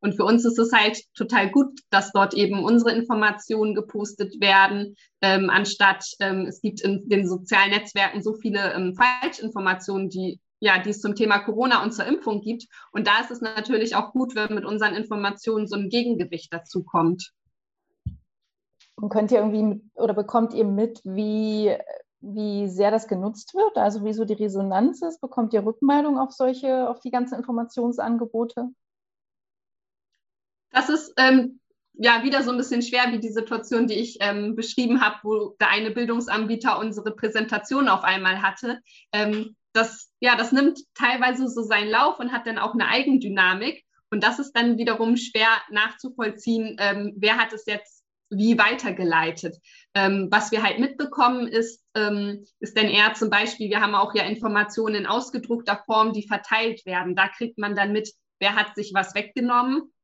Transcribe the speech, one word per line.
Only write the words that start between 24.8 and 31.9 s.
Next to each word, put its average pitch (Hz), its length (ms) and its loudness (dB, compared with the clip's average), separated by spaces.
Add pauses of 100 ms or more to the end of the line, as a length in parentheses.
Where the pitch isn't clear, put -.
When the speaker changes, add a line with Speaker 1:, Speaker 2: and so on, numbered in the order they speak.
Speaker 2:
ist? 330 180 -8
Bekommt 233 320 -4
ihr 208 120 2
Rückmeldung 277 540 2
auf 262 140 -2
solche, 262 560 0
auf 240 120 -6
die 254 100 -10
ganzen 254 260 -2
Informationsangebote? 233 1300 -4 (2000)
Speaker 1:
Das 254 180 2
ist, 302 300 -2
ähm, 262 420 6 (340)